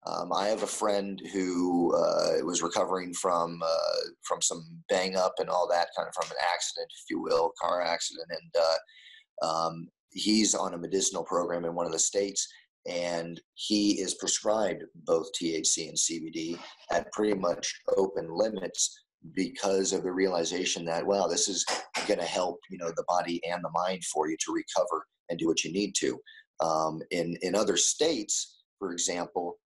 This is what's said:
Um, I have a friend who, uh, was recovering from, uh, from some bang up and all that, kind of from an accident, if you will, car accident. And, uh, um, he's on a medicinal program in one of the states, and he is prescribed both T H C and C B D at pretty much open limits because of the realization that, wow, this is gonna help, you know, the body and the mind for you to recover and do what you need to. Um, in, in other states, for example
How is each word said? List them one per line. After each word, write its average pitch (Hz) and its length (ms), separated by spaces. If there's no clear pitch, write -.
Um, 85 260
I 95 160
have 107 140
a 104 40
friend 101 540
who, 90 600
uh, 82 500
was 85 180
recovering 90 500
from, 85 500
uh, 82 340
from 85 180
some 85 480
bang 95 280
up 92 220
and 95 120
all 90 180
that, 85 260
kind 85 140
of - 60
from 85 160
an - 200
accident, 85 440
if - 160
you 82 100
will, 82 400
car 87 220
accident. 82 480
And, 85 340
uh, - 840
um, 82 420
he's 104 440
on 95 180
a 87 60
medicinal 87 460
program 85 420
in 85 80
one 87 100
of 82 80
the 80 60
states, 101 480
and 85 540
he 104 460
is 92 140
prescribed 101 680
both 82 400
T 82 200
H 78 140
C 82 200
and 78 100
C 82 220
B 80 100
D 82 280
at 85 220
pretty 107 220
much 87 480
open 85 320
limits 95 680
because 95 580
of 87 120
the 92 80
realization 90 720
that, 82 180
wow, 98 220
this 85 220
is 90 180
gonna 92 160
help, 90 360
you 92 80
know, 85 180
the 87 120
body 87 360
and 87 180
the 82 120
mind 90 300
for 76 240
you 80 100
to - 140
recover - 540
and 85 100
do 82 100
what 80 160
you - 80
need 104 240
to. - 220
Um, 80 500
in, 85 320
in 90 120
other 98 220
states, - 880
for 92 140
example 87 760